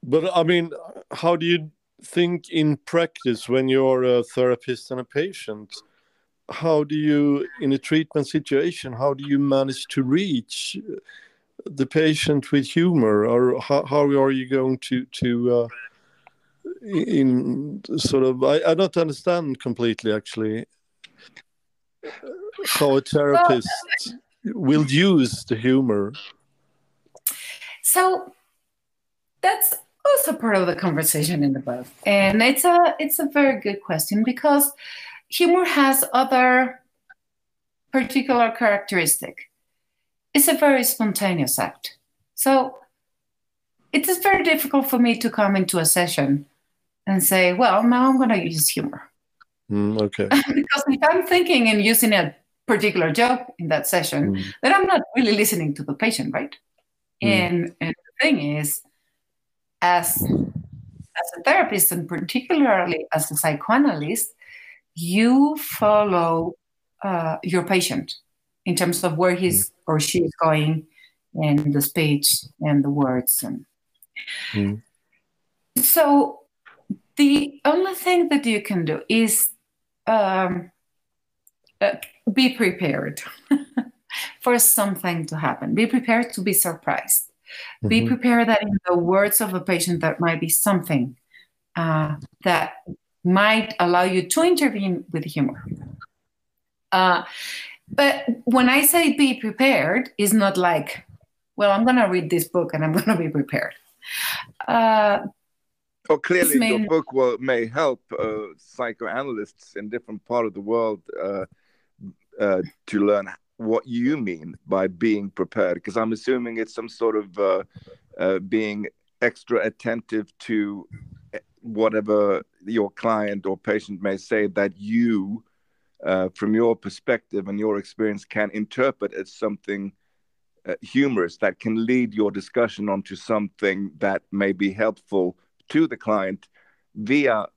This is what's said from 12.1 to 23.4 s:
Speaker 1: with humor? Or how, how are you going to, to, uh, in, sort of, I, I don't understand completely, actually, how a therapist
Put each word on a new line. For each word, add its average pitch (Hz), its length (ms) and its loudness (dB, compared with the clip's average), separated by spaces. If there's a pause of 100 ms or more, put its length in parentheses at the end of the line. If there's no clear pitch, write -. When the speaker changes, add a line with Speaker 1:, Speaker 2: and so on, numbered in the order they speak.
Speaker 1:
with 139 140 2
humor? 156 500 4 (100)
Or 123 340 2
how, 143 240 0
how 143 180 2 (220)
are 139 60 4 (100)
you 127 80 -8
going 131 300 0 (100)
to, 127 160 -2 (160)
to, 123 100 0 (300)
uh, 117 80 -2 (1160)
in, 143 1000 0 (140)
sort 131 280 0
of, 131 180 0
I, 139 140 2 (140)
I 165 40 4
don't 185 220 0
understand 160 640 -2
completely, 113 520 -2
actually, 107 540 -4 (2000)
how 143 300 2
a 135 40 4
therapist 143 680 2 (760)